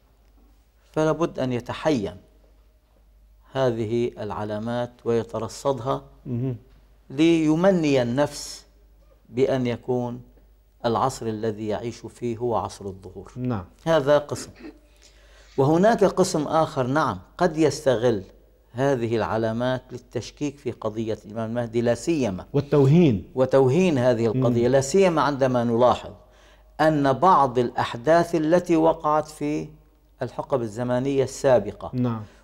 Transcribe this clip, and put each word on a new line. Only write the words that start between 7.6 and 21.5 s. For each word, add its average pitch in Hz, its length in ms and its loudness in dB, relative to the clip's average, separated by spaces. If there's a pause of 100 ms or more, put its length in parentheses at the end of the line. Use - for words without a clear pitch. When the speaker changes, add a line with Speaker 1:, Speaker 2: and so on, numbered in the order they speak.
Speaker 1:
النفس 127 640 -4 (640)
بأن 127 380 0
يكون 123 540 -4 (640)
العصر 117 400 0
الذي 110 420 -6
يعيش 113 300 -6
فيه 113 400 -10
هو 120 180 -4
عصر 98 300 -6
الظهور. 95 500 -14
Speaker 2:
نعم. 123 300 -4 (200)
Speaker 1:
هذا 147 320 4
قسم. - 340 -6 (1080)
وهناك 175 460 4
قسم 175 440 2
آخر، 156 400 -2
نعم، 131 300 0 (200)
قد 170 200 0
يستغل 123 680 2 (500)
هذه 120 420 -2
العلامات 113 680 -2 (100)
للتشكيك 135 680 -8
في 117 140 -8
قضية 107 540 -6
الإمام 110 240 -8
المهدي 117 320 -2